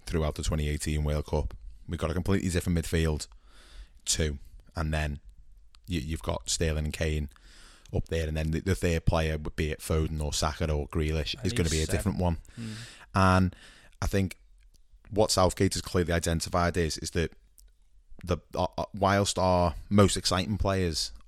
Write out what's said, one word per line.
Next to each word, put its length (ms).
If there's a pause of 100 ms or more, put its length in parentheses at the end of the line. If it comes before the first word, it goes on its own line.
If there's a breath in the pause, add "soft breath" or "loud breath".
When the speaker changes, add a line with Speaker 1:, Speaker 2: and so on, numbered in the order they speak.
Speaker 1:
throughout 260
the 100
twenty 240
eighteen 360
World 240
Cup. 260 (340)
We've 120
got 100
a 60
completely 340
different 300
midfield, 480 (760 soft breath)
two, 340 (360)
and 160
then 280 (680)
you, 120
you've 240
got 260
Sterling 360
and 80
Kane 360 (680 loud breath)
up 120
there, 200
and 80
then 140
the, 100
the 140
third 320
player, 320
would 180
be 140
it 100
Foden 440
or 100
Saka 380
or 160
Grealish, 480
Speaker 2:
And 100
Speaker 1:
is 80
gonna 160
Speaker 2:
he's 80
Speaker 1:
be 60
a 20
Speaker 2:
seven. 100
Speaker 1:
different 220
one. 200 (220 loud breath)
Speaker 2:
Mm. 120 (420 loud breath)
Speaker 1:
And 420 (460 loud breath)
I 60
think 300 (760)
what 180
Southgate 460
has 80
clearly 280
identified 640
is, 220
is 140
that 200 (920)
the, 140 (180)
uh, 100 (140)
uh, 60 (100)
whilst 420
our 380 (160)
most 260
exciting 400
players 540 (160)